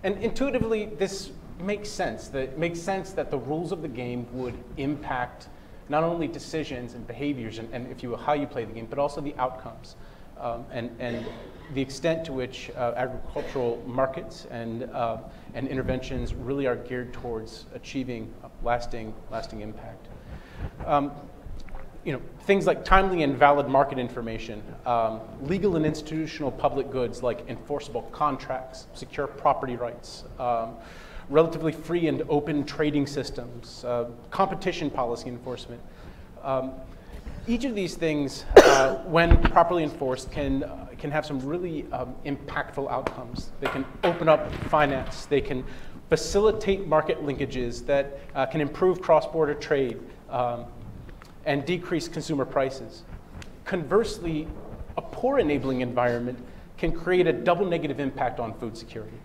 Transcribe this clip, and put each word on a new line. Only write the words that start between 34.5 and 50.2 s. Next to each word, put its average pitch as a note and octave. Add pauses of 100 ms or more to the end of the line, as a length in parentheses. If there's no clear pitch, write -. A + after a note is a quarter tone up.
policy A#2+
enforcement. A#2+ (640)
Um, C3+ (760)
each A#3
of A#3+
these F#3
things, D3 (100)
uh, C3+
when E3
properly E3+
enforced, C3
can, C#3
uh, - (100)
can D3
have D3+
some C#3+
really, D#3+
um, B2 (100)
impactful C#3
outcomes. B2
They C3+
can C3+ (180)
open E3+
up D3+ (120)
finance. C#3
They C#3
can C3 (440)
facilitate G3
market D#3
linkages B2+
that, C#3+ (160)
uh, C3+
can D#3
improve F3+
cross-border D#3
trade, C3+ (300)